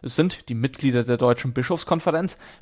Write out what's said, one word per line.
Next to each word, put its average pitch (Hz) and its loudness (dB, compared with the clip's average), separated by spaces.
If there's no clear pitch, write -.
Es - -4
sind 175 0
die 123 -6
Mitglieder 123 0
der 123 2
Deutschen 123 2
Bischofskonferenz, 165 -2